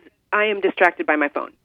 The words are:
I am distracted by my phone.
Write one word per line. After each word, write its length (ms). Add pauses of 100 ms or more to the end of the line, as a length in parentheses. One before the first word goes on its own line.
(320)
I 120
am 160
distracted 460
by 100
my 120
phone. 240 (120)